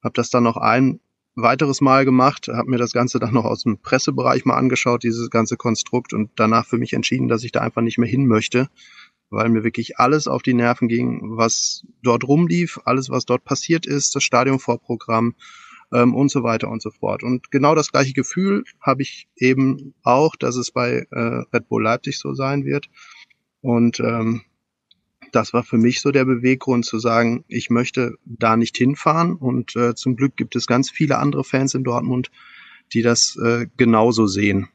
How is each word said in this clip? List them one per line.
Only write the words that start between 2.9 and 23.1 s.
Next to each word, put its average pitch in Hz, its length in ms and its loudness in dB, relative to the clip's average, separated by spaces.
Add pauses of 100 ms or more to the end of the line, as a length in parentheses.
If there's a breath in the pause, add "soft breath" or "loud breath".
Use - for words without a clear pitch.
Ganze 123 260 0
dann 117 140 -4
noch 117 120 2
aus 110 180 -4
dem 107 140 0
Pressebereich 127 640 0
mal 127 140 2
angeschaut, 127 460 0
dieses 117 260 -4
ganze 113 260 0
Konstrukt, - 580 -4
und 107 220 -4
danach 113 300 2
für 123 120 -2
mich 120 160 -4
entschieden, 123 340 -2
dass 117 160 0
ich 117 80 -10
da - 100 -2
einfach 120 220 -2
nicht 117 160 -2
mehr 117 100 0
hin 135 160 0
möchte, 120 440 2 (600 loud breath)
weil 107 200 -2
mir 113 140 2
wirklich 113 360 -6
alles 143 280 2
auf 131 140 -2
die 131 120 0
Nerven 120 340 2
ging, 117 500 -4
was - 480 -2 (160)
dort 120 220 2
rumlief, 170 640 2
alles, 131 240 -2
was 131 160 -4
dort 123 180 -2
passiert 165 420 -2
ist, - 300 -2
das 139 80 0
Stadionvorprogramm, 120 1120 0 (580 loud breath)
ähm, 120 220 4
und 139 140 2
so 131 140 -2
weiter 113 260 -2
und 110 120 -8
so 107 100 -10
fort. 104 320 -6
Und 127 280 -4
genau 143 240 4
das 151 160 -2
gleiche 135 220 0
Gefühl 196 500 -2 (180)
habe 135 200 0
ich - 340 -10
eben 135 580 0 (100)
auch, 139 320 2
dass 123 200 -4
es 123 160 -6
bei, 123 400 -2
äh, 120 320 -4 (100)
Red 117 160 -2
Bull 113 140 0
Leipzig 120 360 -2
so 143 140 -6
sein 135 320 -4
wird. 139 220 -4 (720 loud breath)